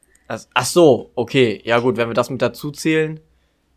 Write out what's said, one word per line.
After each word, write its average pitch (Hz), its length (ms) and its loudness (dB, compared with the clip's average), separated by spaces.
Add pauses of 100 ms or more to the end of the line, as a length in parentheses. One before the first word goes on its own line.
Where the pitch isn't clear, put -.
(280)
Also, 110 260 -10
ach 123 120 0
so, 143 480 4
okay. 120 500 0
Ja 113 160 2
gut, 120 160 0
wenn 113 120 -2
wir 113 60 -8
das 120 160 -2
mit 127 120 -8
dazu 135 300 -4
zählen. 156 480 -4 (560)